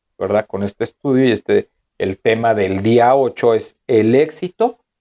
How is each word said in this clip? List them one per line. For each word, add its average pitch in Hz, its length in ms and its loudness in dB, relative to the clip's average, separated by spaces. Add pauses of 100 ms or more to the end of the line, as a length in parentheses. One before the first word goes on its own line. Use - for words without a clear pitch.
(160)
¿verdad?, 101 300 -2
con 98 160 -8
este 101 220 -6
estudio, 131 400 -2
y 123 80 2
este, 101 360 -2 (300)
el 95 200 -6
tema 113 360 0
del 95 260 -2
día 117 360 2
ocho 120 380 0
es 107 200 -6 (140)
el 113 260 2
éxito 180 640 -2 (220)